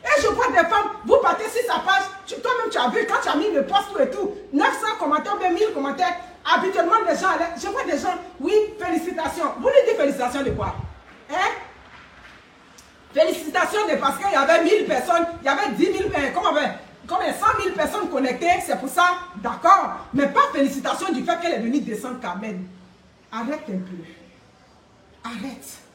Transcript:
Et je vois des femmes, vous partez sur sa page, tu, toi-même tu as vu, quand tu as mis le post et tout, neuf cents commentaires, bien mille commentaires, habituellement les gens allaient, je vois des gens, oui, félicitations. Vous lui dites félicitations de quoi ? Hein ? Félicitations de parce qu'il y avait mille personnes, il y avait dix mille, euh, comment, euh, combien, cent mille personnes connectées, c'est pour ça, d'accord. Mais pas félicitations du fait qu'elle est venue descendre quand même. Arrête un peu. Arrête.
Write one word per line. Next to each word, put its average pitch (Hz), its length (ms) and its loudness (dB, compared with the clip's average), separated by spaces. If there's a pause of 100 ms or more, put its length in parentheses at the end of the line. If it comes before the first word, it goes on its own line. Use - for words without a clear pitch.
Et 571 200 2
je 453 60 2
vois - 180 2
des 339 200 4
femmes, 415 260 0 (120)
vous 453 160 6
partez 349 240 0
sur 440 220 -4
sa 339 140 0
page, 381 240 2 (220)
tu, - 100 -10
toi-même 480 340 -2
tu - 80 -2
as 254 100 2
vu, 440 180 0
quand 339 140 0
tu - 80 -2
as - 80 2
mis 415 160 2
le - 140 2
post 392 220 2 (120)
et 262 80 4
tout, 392 240 -4 (200)
neuf 381 280 2
cents 427 180 -2
commentaires, 392 380 -2
bien 359 140 0
mille 403 240 0
commentaires, 285 400 -2 (280)
habituellement 349 520 2 (120)
les 302 100 2
gens 359 140 0
allaient, 330 300 -2
je 370 60 -8
vois 453 180 -4
des 320 140 -2
gens, 359 160 -2 (260)
oui, 349 140 0 (260)
félicitations. 330 800 -2
Vous 294 80 2
lui 285 60 2 (120)
dites - 120 2
félicitations 277 440 0
de - 80 0
quoi ? - 240 -4 (540)
Hein ? 370 220 0 (1600)
Félicitations 339 800 0
de - 40 2
parce 285 200 0
qu'il 392 160 0
y 320 40 2
avait 320 280 4
mille 359 220 4
personnes, 330 400 0 (160)
il - 20 -18
y 277 40 0
avait 285 240 0
dix 339 180 2
mille, 381 260 -2
euh, 277 160 0
comment, 320 240 0
euh, 294 100 0 (400)
combien, 349 280 -2
cent - 280 2
mille 381 120 -2
personnes 311 340 -2
connectées, 285 560 0
c'est 254 140 -2
pour 269 100 -8
ça, 349 220 4 (320)
d'accord. 339 720 2
Mais 277 140 2
pas 523 260 4
félicitations 277 580 -2
du 262 120 -2
fait 339 180 0
qu'elle 339 120 0
est 214 80 -4
venue 247 180 0
descendre 240 420 -8
quand 190 140 -8
même. 196 280 -8 (680)
Arrête 240 380 -6
un 185 120 -6
peu. 180 240 -12 (1200)
Arrête. 233 560 -12 (140)